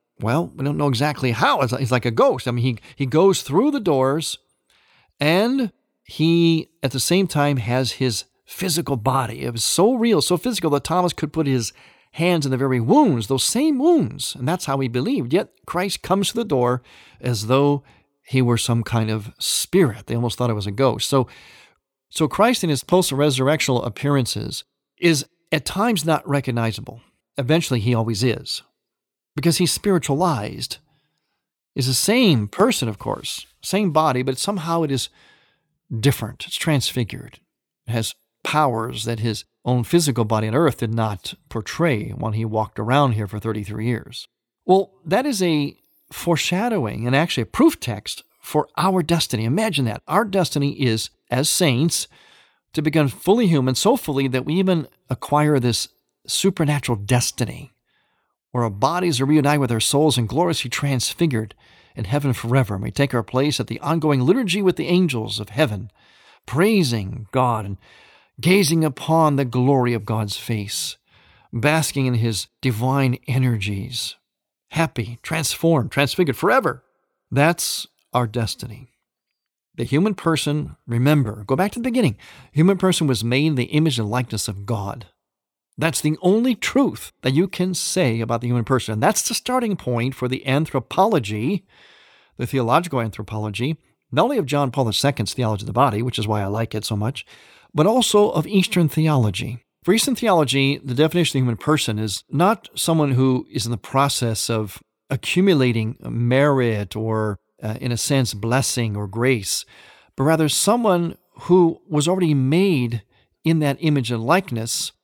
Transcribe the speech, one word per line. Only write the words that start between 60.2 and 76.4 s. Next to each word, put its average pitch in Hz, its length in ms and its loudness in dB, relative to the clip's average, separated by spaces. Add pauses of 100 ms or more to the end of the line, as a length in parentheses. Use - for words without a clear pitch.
gloriously 147 400 -2
transfigured 131 840 -2 (420)
in 110 100 -6
heaven 139 280 0
forever. 117 420 0
And 95 80 -6
we - 80 -6
take 139 220 0
our 120 80 0
place 135 380 0
at - 80 -4
the 113 140 -8
ongoing 151 400 0
liturgy 196 400 2
with 185 160 2
the - 100 -4
angels 123 520 0
of 107 100 -10
heaven, 107 420 -2 (540)
praising 123 840 0
God 120 340 0
and 98 120 -8 (640)
gazing 165 440 4
upon 156 500 2
the 135 100 0
glory 123 480 2
of 107 120 -4
God's 107 320 -2
face, - 600 -6 (560)
basking 139 520 0
in 127 100 2
his 113 320 -2 (140)
divine 127 680 0
energies, 110 880 -2 (540)
happy, 117 540 -4
transformed, 160 680 0
transfigured 143 460 2
forever. 190 460 2 (460)